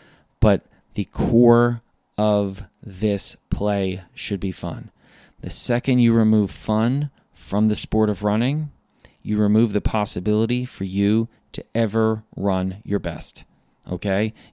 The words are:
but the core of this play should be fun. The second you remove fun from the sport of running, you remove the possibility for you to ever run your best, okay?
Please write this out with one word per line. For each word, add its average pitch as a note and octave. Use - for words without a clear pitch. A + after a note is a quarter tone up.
but G2+
the G2+
core A#2+
of G#2
this G2+
play G2
should -
be F#2+
fun. F#2
The -
second B2
you A#2
remove A2
fun A#2+
from G#2+
the G#2+
sport A2
of G2+
running, B2+
you G#2
remove G#2+
the G2+
possibility G#2+
for -
you G2+
to -
ever A2
run F#2+
your G2+
best, -
okay? G2+